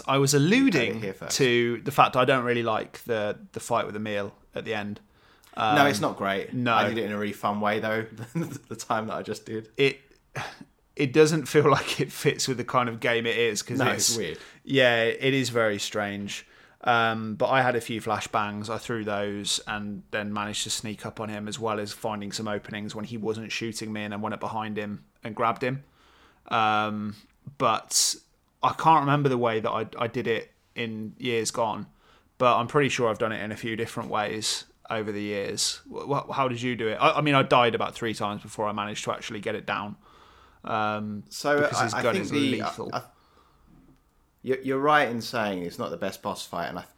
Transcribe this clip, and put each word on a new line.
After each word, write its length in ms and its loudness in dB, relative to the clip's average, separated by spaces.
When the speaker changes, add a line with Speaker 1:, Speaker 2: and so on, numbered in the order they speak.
Speaker 1:
I 120 2
was 140 4
Speaker 2:
You 60 6
heard 140 6
it 0 -
Speaker 1:
alluding 480 4
Speaker 2:
here 120 -4
first. 220 -6
Speaker 1:
to 480 2
the 80 -4
fact 240 6
I 80 6
don't 220 4
really 180 0
like 400 -4
the, 340 -2
the 80 -10
fight 260 0
with 80 -8
Emile 400 -4
at 100 -8
the 100 -6
end. 280 -6
Speaker 2:
No, 60 -2
Speaker 1:
Um, 240 6
Speaker 2:
it's 120 2
not 160 -2
great. 380 -4
Speaker 1:
no. 200 0
Speaker 2:
I 140 4
did 120 -2
it 40 0
in 80 -4
a 60 -4
really 160 -4
fun 260 -2
way, 220 2
though, 240 -2
<laughs> 140 -12
the 80 -10
time 300 -2
that 80 -4
I 60 -4
just 240 -8
did. 300 -8
Speaker 1:
It, 240 2
it 160 0
doesn't 340 6
feel 260 6
<laughs> 60 6
like 220 -2
it 100 -2
fits 380 0
with 80 -2
the 80 -4
kind 240 2
of 140 -6
game 240 2
it 120 0
is, 240 2
'cause 180 -4
Speaker 2:
No, 120 4
Speaker 1:
it's, 200 0
Speaker 2:
it's 60 0
weird. 200 -4
Speaker 1:
yeah, 400 4
it 300 2
is 160 0
very 280 2
strange. 720 -6
Um, 500 2
but 120 2
I 160 4
had 120 2
a 60 0
few 180 -6
flashbangs. 720 -2
I 80 -4
threw 260 -6
those 640 -2
and 440 -6
then 200 -4
managed 340 -4
to 40 -6
sneak 360 -6
up 140 -10
on 100 -4
him, 200 -8
as 100 -8
well 220 -2
as 100 -6
finding 400 -6
some 160 -6
openings 480 -6
when 100 -8
he 120 -8
wasn't 340 -4
shooting 400 -6
me, 120 -6
and 100 -6
then 80 -6
went 140 -2
up 40 -8
behind 380 -4
him 260 -6
and 120 -10
grabbed 280 0
him. 200 -2
Um, 680 2
but 580 2
I 120 2
can't 260 6
remember 300 4
the 100 2
way 220 2
that 100 0
I, 160 -2
I 80 -2
did 220 -4
it 240 -2
in 420 -6
years 320 0
gone, 380 -2
but 180 6
I'm 120 2
pretty 220 4
sure 200 2
I've 80 0
done 140 0
it 100 -6
in 100 -6
a 40 -8
few 200 -6
different 360 -6
ways 540 -2
over 240 -2
the 120 -4
years. 580 -4
Wh-, 160 -10
wh-, 240 -2
how 160 0
did 140 -4
you 140 -2
do 140 -2
it? 80 -2
I, 160 4
I 80 0
mean, 120 4
I 80 6
died 320 6
about 220 -2
three 180 -2
times 300 -6
before 240 -4
I 60 -2
managed 320 -4
to 60 -2
actually 280 -8
get 160 -4
it 100 -8
down. 300 -4
Um, 680 -2
Speaker 2:
So, 320 0
Speaker 1:
because 180 2
Speaker 2:
uh, 60 4
Speaker 1:
his 100 -2
Speaker 2:
I, 40 -2
I 40 0
Speaker 1:
gun 100 4
Speaker 2:
think 120 0
Speaker 1:
is 40 -6
Speaker 2:
the, 100 0
Speaker 1:
lethal. 320 -6
Speaker 2:
I, 60 -2
I, 20 -6
you're, 180 0
you're 180 -2
right 300 6
in 120 -4
saying 420 -2
it's 160 -8
not 100 -4
the 80 -6
best 240 -4
boss 240 -6
fight, 220 -4
and 100 -8
I, 80 -10